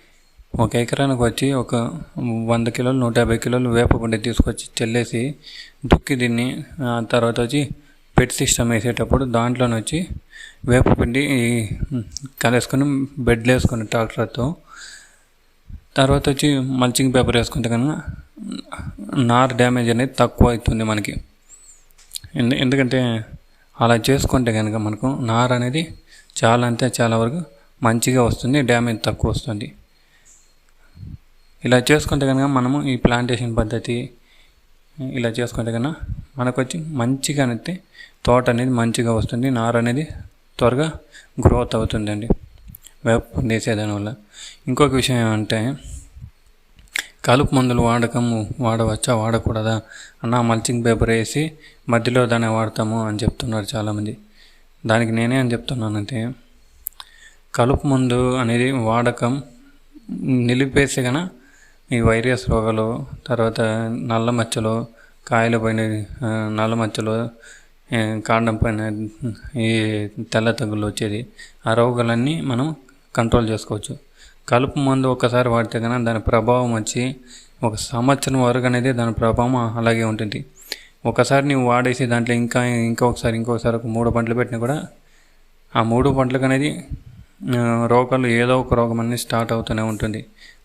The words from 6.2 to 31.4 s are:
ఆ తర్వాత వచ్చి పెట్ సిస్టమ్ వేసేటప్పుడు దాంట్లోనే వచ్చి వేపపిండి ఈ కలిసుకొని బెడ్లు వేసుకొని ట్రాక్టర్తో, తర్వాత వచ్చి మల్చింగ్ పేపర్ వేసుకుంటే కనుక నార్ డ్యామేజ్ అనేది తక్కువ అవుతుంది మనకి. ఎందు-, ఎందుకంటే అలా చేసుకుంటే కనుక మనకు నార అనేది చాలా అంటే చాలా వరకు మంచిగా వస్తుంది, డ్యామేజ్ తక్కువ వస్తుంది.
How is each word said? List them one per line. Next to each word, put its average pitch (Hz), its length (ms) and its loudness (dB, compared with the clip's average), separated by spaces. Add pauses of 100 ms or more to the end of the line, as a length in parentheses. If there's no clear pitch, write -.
ఆ 120 200 -2 (100)
తర్వాత 117 280 2
వచ్చి 131 300 0 (500)
పెట్ 123 120 -2
సిస్టమ్ 123 380 0
వేసేటప్పుడు 120 560 -2
దాంట్లోనే 120 500 0
వచ్చి 151 320 -6 (580)
వేపపిండి 123 540 2
ఈ 120 480 0 (760)
కలిసుకొని 135 640 2 (120)
బెడ్లు 120 340 2
వేసుకొని 117 320 0
ట్రాక్టర్తో, 117 680 -2 (1400)
తర్వాత 139 320 4
వచ్చి 143 300 2
మల్చింగ్ 127 540 2
పేపర్ 120 220 4
వేసుకుంటే 113 340 0
కనుక 131 320 0 (1120)
నార్ 123 380 4
డ్యామేజ్ 123 360 4
అనేది 120 300 0
తక్కువ 120 300 4
అవుతుంది 113 340 0
మనకి. 107 380 -2 (1120)
ఎందు-, 131 200 0
ఎందుకంటే 127 720 0 (560)
అలా 117 180 6 (100)
చేసుకుంటే 127 440 2
కనుక 107 220 0
మనకు 107 460 -2
నార 120 320 2
అనేది 123 420 -2 (480)
చాలా 120 240 4
అంటే 117 240 0 (100)
చాలా 113 160 2
వరకు 127 240 -2 (420)
మంచిగా 120 400 4
వస్తుంది, 123 380 2
డ్యామేజ్ 117 440 2
తక్కువ 110 260 0
వస్తుంది. 113 420 -6 (1900)